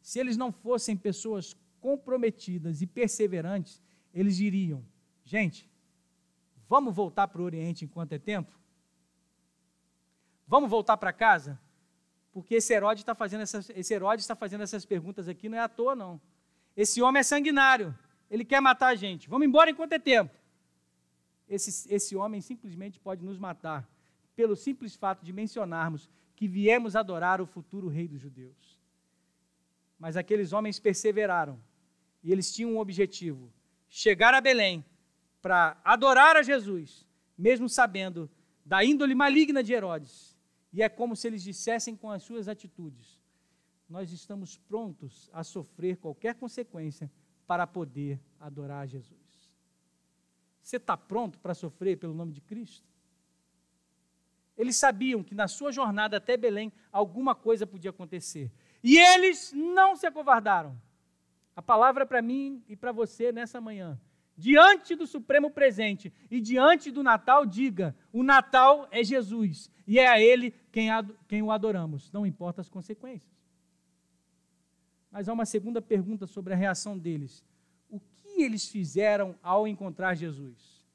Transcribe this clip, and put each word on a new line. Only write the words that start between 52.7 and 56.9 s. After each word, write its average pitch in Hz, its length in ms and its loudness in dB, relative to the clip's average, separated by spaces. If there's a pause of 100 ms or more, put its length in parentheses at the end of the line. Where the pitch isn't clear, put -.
Eles 240 180 -2
sabiam 247 480 2
que 196 120 -14
na 208 120 -2
sua 285 240 -8
jornada 214 460 -2
até 240 180 -2
Belém 220 380 -4 (180)